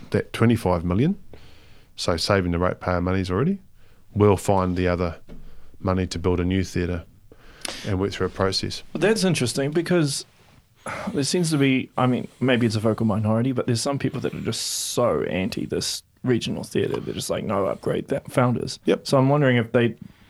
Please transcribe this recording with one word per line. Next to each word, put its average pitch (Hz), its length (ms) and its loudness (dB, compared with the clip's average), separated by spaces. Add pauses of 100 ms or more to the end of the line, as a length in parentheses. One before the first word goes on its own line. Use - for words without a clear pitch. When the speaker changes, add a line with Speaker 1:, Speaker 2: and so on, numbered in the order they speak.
(120)
Speaker 1:
that - 220 -2
twenty-five 101 500 2
million, 110 340 0 (760)
so 87 220 0
saving 92 340 2
the 85 80 0
ratepayer 90 420 0
monies 92 300 -2
already, 147 260 0 (560)
we'll 101 240 6
find 92 400 2
the 90 100 2
other 87 280 0 (640)
money 92 260 0
to 90 140 -6
build 87 200 2
a 87 60 0
new 92 180 0
theatre 87 400 -4 (840)
and 98 120 -2
work 101 120 0
through 92 160 -2
a - 20 -8
process." 95 540 -2 (100)
Speaker 2:
That's 185 300 2
interesting 139 480 0
because 165 540 0 (880)
there 143 100 -2
seems 170 260 0
to 160 80 2
be, 135 400 2
I 127 80 4
mean, 123 220 0 (120)
maybe 120 280 4
it's 107 80 0
a 110 40 0
vocal 110 280 2
minority, 110 460 2
but 120 120 -2
there's 117 160 0
some 143 160 -2
people 131 240 -2
that - 140 -4
are - 60 -8
just - 200 -4
so 101 600 0
anti 87 420 -4
this - 380 -4 (200)
regional 120 400 -2
theatre. - 360 -2
They're - 160 -8
just - 160 -6
like, - 140 -2
"No, 98 200 -2
upgrade - 440 -4
that - 220 -6
Founders." - 540 0
Speaker 1:
Yep. - 220 2
Speaker 2:
So 143 100 4
I'm 135 120 6
wondering 139 280 4
if 113 140 0
they, 120 240 4 (340)